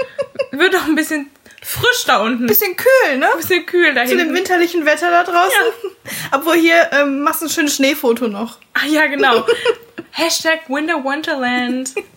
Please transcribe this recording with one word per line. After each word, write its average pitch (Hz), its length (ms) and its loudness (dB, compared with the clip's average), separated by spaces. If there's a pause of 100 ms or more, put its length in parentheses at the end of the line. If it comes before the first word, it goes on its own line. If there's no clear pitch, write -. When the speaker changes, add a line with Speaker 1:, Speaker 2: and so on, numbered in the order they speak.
(520)
Speaker 1:
Wird 339 220 2
doch 339 120 0
ein 311 80 0
bisschen 302 340 -2 (320)
frisch - 460 -2
da 254 120 4
unten. 233 280 -2
Speaker 2:
Bisschen 370 300 0
kühl, 466 420 4
ne? 302 140 2
Speaker 1:
Ein - 60 0
bisschen 349 280 -2
kühl 339 280 2
da 247 100 0
Speaker 2:
Zu 247 60 -2
dem 254 100 2
Speaker 1:
hinten. 330 140 0
Speaker 2:
winterlichen 349 520 0
Wetter 311 240 2
da 349 140 4
draußen. 359 340 2 (460)
Speaker 1:
Ja. - 80 -12 (260)
Speaker 2:
Obwohl 320 160 0
hier, 330 380 4
ähm, 277 300 0
machst 311 180 -2
du 330 60 -4
ein 294 40 -6
schönes 294 260 0
Schneefoto 262 520 0
noch. 208 300 -8 (160)
Speaker 1:
Ah 269 120 -2
ja, 302 220 2
genau. 269 420 2
<laughs> - 640 -4
Hashtag 320 560 -2
Winter 302 340 -4
Wonderland. 262 840 -4
Ist - 80 -12 (200)